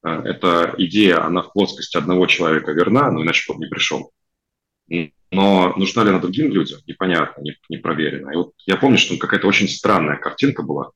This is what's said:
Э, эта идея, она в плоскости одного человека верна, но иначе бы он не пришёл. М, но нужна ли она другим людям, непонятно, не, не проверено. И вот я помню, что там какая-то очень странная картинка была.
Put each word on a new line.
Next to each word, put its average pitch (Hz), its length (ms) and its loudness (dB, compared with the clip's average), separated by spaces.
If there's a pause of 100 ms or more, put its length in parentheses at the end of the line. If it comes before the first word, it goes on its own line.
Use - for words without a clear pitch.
Э, 80 220 -4
эта 85 520 0
идея, 87 460 4
она 87 200 -2
в - 100 -16
плоскости 92 440 -2
одного 90 300 2
человека 78 460 0
верна, 113 380 2
но 80 120 -2
иначе 82 240 -2
бы - 80 -6
он 78 60 -12
не 78 60 -10
пришёл. - 440 -6 (800)
М, 82 220 -6 (180)
но 95 460 4
нужна 98 260 0
ли 104 60 4
она 92 100 2
другим 104 320 -2
людям, 78 360 -2
непонятно, 82 540 -2
не, 73 140 -10 (140)
не 82 80 -8
проверено. 71 540 -4
И 78 40 -6
вот - 180 -2 (120)
я 95 120 0
помню, 131 200 4
что - 120 2
там 85 100 -4
какая-то - 280 0
очень 98 220 2
странная 80 480 0
картинка - 460 -2
была. 73 320 -6